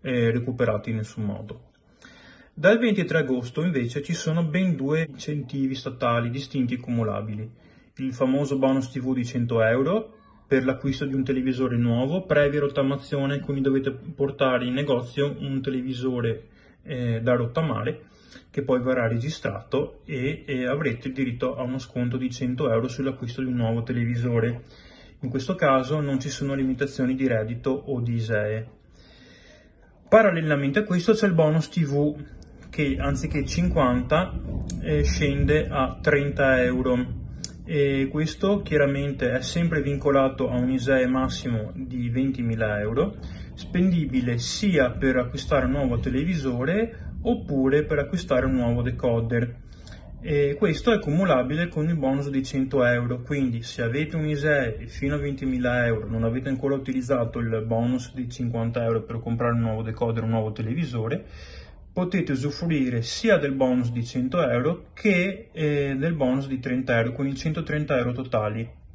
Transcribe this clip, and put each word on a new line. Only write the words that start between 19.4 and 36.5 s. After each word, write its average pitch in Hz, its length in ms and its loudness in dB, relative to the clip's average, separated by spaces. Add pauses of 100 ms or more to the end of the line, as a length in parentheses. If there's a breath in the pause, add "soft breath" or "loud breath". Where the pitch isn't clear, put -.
e, 143 400 -4
e 127 200 -4
avrete 135 420 -2
il 127 60 -6
diritto 127 420 -2
a 131 80 -6
uno 127 140 -4
sconto 123 400 -4
di 127 120 -2
cento 123 400 -2
euro 113 200 2
sull'acquisto 127 520 -6
di 131 60 -2
un 127 80 -2
nuovo 117 280 0
televisore. 120 800 0 (580 loud breath)
In 131 80 -4
questo 135 260 -2
caso 139 460 4
non 139 180 0
ci 147 100 -4
sono 139 240 -2
limitazioni 131 600 0
di 131 120 0
reddito 117 420 0
o 135 320 -2
di 120 120 -2
isee. 110 540 -2 (1400 loud breath)
Parallelamente 165 680 6
a 208 40 0
questo 180 300 2
c'è 214 140 4
il 185 60 4
bonus 156 360 4
T 175 140 -2
V 147 320 2 (540)
che 139 300 -2
anziché 143 460 -2
cinquanta, 151 880 2 (480)
eh, 151 220 2
scende 143 640 2
a 131 320 -2
trenta 139 600 4